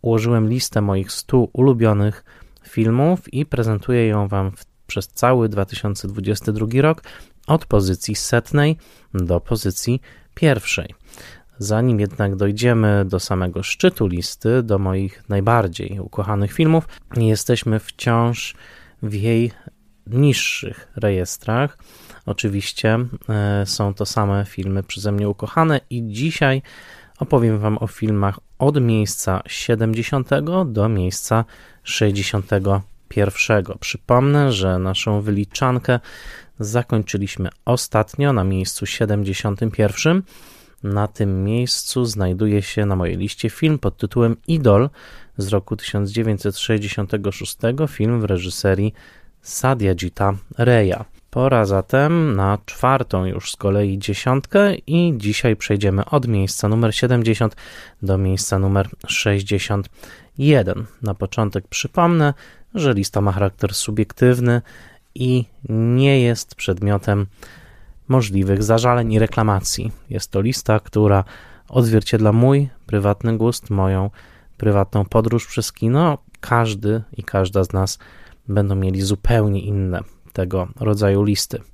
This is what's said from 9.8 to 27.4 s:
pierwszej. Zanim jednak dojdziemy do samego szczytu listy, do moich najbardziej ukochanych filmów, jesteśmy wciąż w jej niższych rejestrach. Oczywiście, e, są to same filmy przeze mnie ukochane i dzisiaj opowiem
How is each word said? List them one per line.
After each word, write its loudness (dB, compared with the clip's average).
pierwszej. -2
Zanim 0
jednak -2
dojdziemy 2
do -2
samego -4
szczytu 0
listy, -2
do 0
moich -4
najbardziej 0
ukochanych -4
filmów, 2
jesteśmy 0
wciąż -2
w -6
jej 0
niższych 0
rejestrach. -2
Oczywiście, -2
e, 0
są -2
to -4
same 0
filmy -4
przeze -6
mnie -2
ukochane 0
i -6
dzisiaj -2
opowiem 2